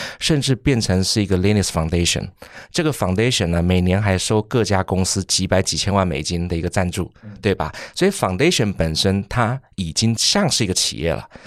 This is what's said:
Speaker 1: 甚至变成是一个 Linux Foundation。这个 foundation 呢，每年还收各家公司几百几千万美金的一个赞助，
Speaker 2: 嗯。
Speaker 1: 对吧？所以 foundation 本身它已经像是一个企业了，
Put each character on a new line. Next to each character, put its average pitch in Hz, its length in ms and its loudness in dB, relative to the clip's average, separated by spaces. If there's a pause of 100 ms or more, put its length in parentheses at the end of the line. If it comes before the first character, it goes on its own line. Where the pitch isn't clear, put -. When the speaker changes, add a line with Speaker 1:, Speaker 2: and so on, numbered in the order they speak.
(180)
Speaker 1:
甚 156 240 2
至 135 120 0
变 127 260 2
成 95 220 2
是 107 200 0
一 98 40 0
个 92 120 2
Linux 101 280 2
Foundation。 85 600 0 (440)
这 175 100 0
个 151 100 2
foundation 104 540 0
呢， 85 160 2
每 90 180 4
年 90 220 2
还 98 160 2
收 107 240 0
各 120 220 0
家 95 180 0
公 92 220 0
司 95 200 -2
几 - 220 0
百 95 160 2
几 - 140 -4
千 95 180 -2
万 98 120 4
美 76 140 -2
金 87 280 -4
的 87 80 -2
一 82 40 -2
个 87 80 -2
赞 90 220 0
助， 87 200 -4 (120)
Speaker 2:
嗯。 107 80 -16 (100)
Speaker 1:
对 98 140 2
吧？ 78 180 -4 (220)
所 180 120 0
以 202 40 4
foundation 110 600 0
本 80 220 -2
身 98 340 0
它 123 300 -2 (180)
已 90 160 -4
经 113 260 2
像 202 320 2
是 - 140 0
一 - 20 2
个 90 80 -2
企 - 220 -2
业 78 160 -2
了， - 140 -6 (200)